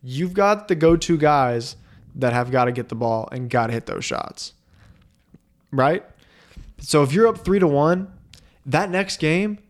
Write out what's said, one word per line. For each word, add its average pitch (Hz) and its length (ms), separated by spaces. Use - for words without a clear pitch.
you've 143 320
got 208 360
the 190 60
go-to 165 420
guys 135 580
that 123 180
have 123 160
gotta 123 220
get 123 180
the 120 60
ball 113 360
and 127 160
gotta 120 260
hit 113 120
those 92 180
shots. - 500
Right? 139 320
So 151 240
if 135 100
you're 220 140
up - 180
three 196 140
to 180 80
one, 165 440
that 160 240
next 190 280
game 190 420